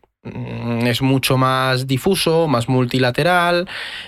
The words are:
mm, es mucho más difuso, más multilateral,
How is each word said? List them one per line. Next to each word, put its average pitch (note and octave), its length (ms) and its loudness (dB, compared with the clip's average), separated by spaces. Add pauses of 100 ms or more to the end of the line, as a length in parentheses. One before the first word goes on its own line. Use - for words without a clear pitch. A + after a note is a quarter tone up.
(240)
mm, A#2 640 -4
es A#2+ 140 0
mucho C3+ 360 2
más C3 500 0
difuso, E3 600 2
más A#2+ 200 0
multilateral, D3 1000 2 (400)